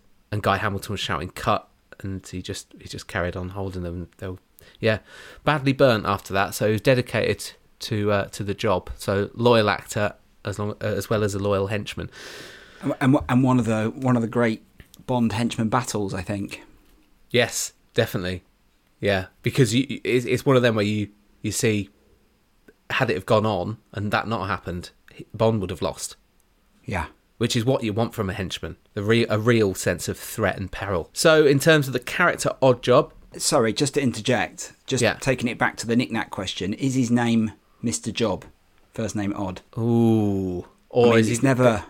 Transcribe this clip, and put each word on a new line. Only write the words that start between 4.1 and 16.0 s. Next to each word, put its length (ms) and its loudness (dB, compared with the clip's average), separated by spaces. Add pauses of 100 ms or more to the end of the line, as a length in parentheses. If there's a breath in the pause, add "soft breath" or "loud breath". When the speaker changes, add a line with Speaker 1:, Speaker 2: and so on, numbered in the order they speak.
Speaker 1:
They 100 -10
were, 80 -10 (420 loud breath)
yeah, 200 2 (440 loud breath)
badly 300 2
burnt 320 4
after 280 -2
that. 200 0
So 140 0
he 40 2
was 100 0
dedicated 680 0 (280)
to, 340 -2
uh, 160 0
to 160 -10
the 80 -2
job. 440 0
So 360 -2
loyal 360 4
actor 440 -2 (320)
as 120 -6
long, 140 -4 (100)
uh, 40 -4
as 240 -4
well 160 0
as 100 -2
a 40 -6
loyal 280 0
henchman. 420 -6 (720 loud breath)
Speaker 2:
And, 160 -2
and, 180 4 (120)
and 140 4
one 160 4
of 60 0
the, 300 0
one 200 2
of 80 2
the 40 -2
great 360 0 (420)
Bond 280 0
henchman 360 -2
battles, 460 -2